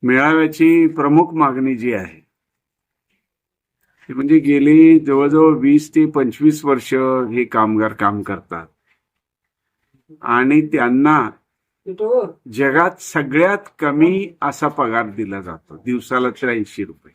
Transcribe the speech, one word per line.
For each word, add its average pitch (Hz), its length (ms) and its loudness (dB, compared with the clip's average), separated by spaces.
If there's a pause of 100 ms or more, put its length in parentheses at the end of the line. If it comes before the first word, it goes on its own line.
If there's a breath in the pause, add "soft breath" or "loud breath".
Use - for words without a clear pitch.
मेळाव्याची 156 840 2
प्रमुख 156 480 0
मागणी 135 420 -2
जी 117 160 -6
आहे 82 320 -10 (1800)
ती 135 60 -14
म्हणजे 143 240 2
गेली 151 600 6
जवळजवळ 147 600 2
वीस 147 320 2
ते 156 160 2
पंचवीस 151 580 0
वर्ष 135 300 -2 (360)
हे 123 140 -2
कामगार 107 480 0
काम 104 300 -4
करतात 85 440 -12 (1500)
आणि 131 460 0
त्यांना 135 640 0 (1200)
जगात 139 500 -2
सगळ्यात 160 560 -2 (200)
कमी 170 640 0
असा 143 260 -6
पगार 117 420 -4
दिला 98 300 -10
जातो, 82 360 -18
दिवसाला 123 540 -4
त्र्याऐंशी 113 540 -6
रुपये. - 300 -20